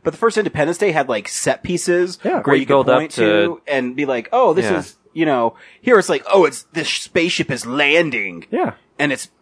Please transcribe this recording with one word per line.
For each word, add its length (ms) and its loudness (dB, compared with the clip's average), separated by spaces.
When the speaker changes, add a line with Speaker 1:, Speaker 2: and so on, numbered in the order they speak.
Speaker 1:
but 80 -2
the 80 -6
first 180 0
Independence 400 0
Day 140 0
had, 160 0
like, 220 -4
set 340 -2
pieces 600 -2
Speaker 2:
Yeah. 80 -2
Speaker 1:
where 80 -2
Speaker 3:
Great 180 2
Speaker 1:
you 60 -4
could 80 0
Speaker 3:
build 160 4
up 100 4
Speaker 1:
point 120 -6
Speaker 3:
to 120 -2
Speaker 1:
to 440 2
and 280 -2
be 100 -2
like, 280 -2
"Oh, 200 4
this 120 0
Speaker 3:
Yeah. 140 0
Speaker 1:
is," 180 -12
you 120 0
know, 260 0
here 200 4
it's 100 0
like, 180 0
"Oh, 180 6
it's, 180 -4
this 160 -4
spaceship 640 -2
is 160 -6
landing." 840 0
Speaker 2:
Yeah. 220 -4
Speaker 1:
And 160 0
it's 160 -10